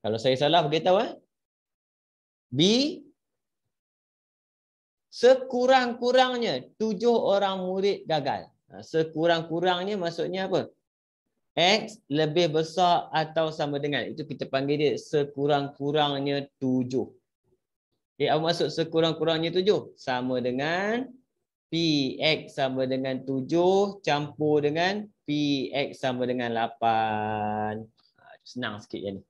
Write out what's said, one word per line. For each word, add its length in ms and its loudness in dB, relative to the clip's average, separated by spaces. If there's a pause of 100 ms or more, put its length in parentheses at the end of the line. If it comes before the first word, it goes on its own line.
Kalau 160 -4
saya 240 2
salah, 240 4
beritahu, 320 2
eh. 160 0 (1400)
B, 120 -2 (2500)
sekurang-kurangnya 1700 4
tujuh 320 2
orang 560 2
murid 400 -2
gagal. 400 -2 (240)
Ha, 80 -16
sekurang-kurangnya 1200 0
maksudnya 480 -4
apa? 240 -2 (800)
X 560 2
lebih 480 2
besar 560 2
atau 400 0
sama 240 -4
dengan. 320 -2
Itu 160 -10
kita 240 -8
panggil 320 0
dia 160 2
sekurang-kurangnya 1600 -2
tujuh. 560 -2 (1080)
Okey, 80 0
apa 120 2 (120)
maksud 160 -2
sekurang-kurangnya 800 0
tujuh? 480 0
Sama 480 -4
dengan 640 -2 (640)
P 20 -6 (460)
X 400 -2
sama 240 0
dengan 400 -4
tujuh 800 0
campur 560 0
dengan 480 -2 (160)
P 480 0
X 320 -4
sama 240 -2
dengan 240 -2
lapan. 1300 -2 (400)
Ha, 20 -20 (220)
senang 400 -8
sikit 160 -10
je 160 -6
ni. 140 -14